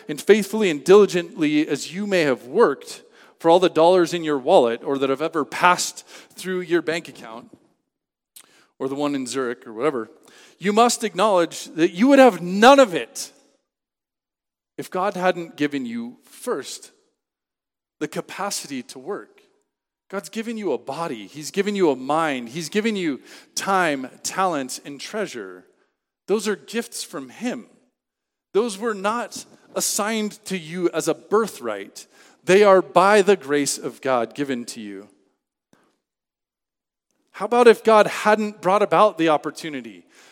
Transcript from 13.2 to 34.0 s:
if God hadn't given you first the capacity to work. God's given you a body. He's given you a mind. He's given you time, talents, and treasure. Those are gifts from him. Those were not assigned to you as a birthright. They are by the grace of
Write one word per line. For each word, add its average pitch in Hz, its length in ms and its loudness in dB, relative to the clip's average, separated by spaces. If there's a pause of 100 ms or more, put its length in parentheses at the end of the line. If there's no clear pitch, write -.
if - 140 -14
God 190 240 -4
hadn't 175 420 -2
given 143 300 -6
you 117 360 -10
first - 680 -12 (1080)
the 151 100 -6
capacity 170 760 -10
to - 160 -18
work. 175 420 -14 (680)
God's 196 180 -10
given 220 300 -8
you 185 140 -4
a 117 60 -2
body. 156 480 -8
He's 143 240 -14
given 202 240 -4
you 180 160 2
a 131 60 0
mind. 135 540 -4
He's 156 180 -10
given 214 260 -2
you 165 260 -6 (340)
time, 165 560 -2 (120)
talents, 160 640 -4
and 139 160 -16
treasure. 98 640 -12 (640)
Those 202 200 -2
are 202 100 -4
gifts - 480 -10
from 135 260 -14
him. 139 380 -10 (840)
Those 214 240 0
were 220 180 -6
not 208 520 -6 (280)
assigned 214 720 -4
to 185 120 -6
you 170 320 -4
as 160 180 -4
a 156 60 0
birthright. 117 920 -6 (360)
They 190 220 6
are 190 160 8
by 190 400 4
the 190 160 2
grace 143 400 -4
of 120 240 -12